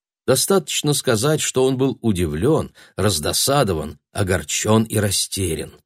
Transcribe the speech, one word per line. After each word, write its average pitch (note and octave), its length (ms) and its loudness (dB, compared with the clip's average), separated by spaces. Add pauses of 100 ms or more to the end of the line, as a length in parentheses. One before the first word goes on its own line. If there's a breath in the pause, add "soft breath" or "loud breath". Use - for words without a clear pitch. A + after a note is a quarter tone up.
(260)
Достаточно D3 640 2
сказать, C#3 480 0
что C3 240 0
он C3 140 2
был C3 240 0
удивлен, F2 680 0 (240 loud breath)
раздосадован, F2+ 1040 0 (140)
огорчен G#2+ 720 0
и A2 140 -4
растерян. F#2+ 720 -4 (140)